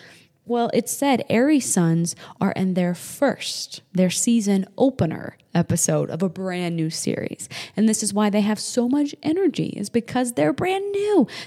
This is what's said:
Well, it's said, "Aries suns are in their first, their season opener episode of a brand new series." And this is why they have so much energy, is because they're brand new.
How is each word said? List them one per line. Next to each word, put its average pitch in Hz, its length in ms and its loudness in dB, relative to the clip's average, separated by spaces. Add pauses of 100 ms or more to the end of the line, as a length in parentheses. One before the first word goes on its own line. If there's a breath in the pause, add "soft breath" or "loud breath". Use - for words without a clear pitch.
(460 loud breath)
Well, 233 280 0
it's - 200 0
said, 269 360 2
"Aries 262 400 4
suns 165 460 2 (240 loud breath)
are 196 140 0
in 190 200 0
their 180 220 0
first, - 840 -4 (100)
their 185 180 2
season 202 560 2 (120)
opener - 600 0 (160)
episode 170 560 2
of 165 140 -4
a 190 60 0
brand 180 480 -4
new 160 120 0
series." - 600 -6 (260 loud breath)
And 220 140 4
this 214 120 0
is 208 120 -2
why 208 160 2
they 208 100 2
have 208 200 0
so - 280 -2
much 285 340 0
energy, 311 540 0
is 202 140 -6
because 240 440 -2
they're 302 200 2
brand 392 400 -2
new. 403 340 4 (200 loud breath)